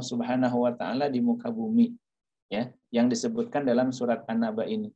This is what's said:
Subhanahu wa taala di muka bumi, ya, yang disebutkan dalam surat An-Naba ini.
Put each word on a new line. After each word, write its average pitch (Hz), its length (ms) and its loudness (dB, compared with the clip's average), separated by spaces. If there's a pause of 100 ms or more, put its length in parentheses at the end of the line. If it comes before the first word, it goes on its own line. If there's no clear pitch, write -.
Subhanahu 120 580 0
wa 120 80 2
taala 127 400 -2
di 123 80 0
muka 120 320 0
bumi, 113 400 2 (560)
ya, 120 240 -4 (160)
yang 120 240 2
disebutkan 131 560 -2
dalam 127 240 2
surat 240 400 -2
An-Naba 113 320 0
ini. 214 320 -4